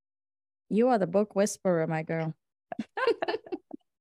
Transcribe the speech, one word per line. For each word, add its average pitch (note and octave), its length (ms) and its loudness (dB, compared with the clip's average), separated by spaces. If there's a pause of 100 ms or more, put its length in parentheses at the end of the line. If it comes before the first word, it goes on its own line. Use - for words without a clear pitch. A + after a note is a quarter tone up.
(680)
You A3+ 200 4
are A#3+ 80 4
the F#3 100 0
book G3 280 0
whisperer, F#3 520 2
my D#3+ 160 -2
girl. D#3+ 300 -4 (460)
<laughs> A3+ 60 -6 (1160)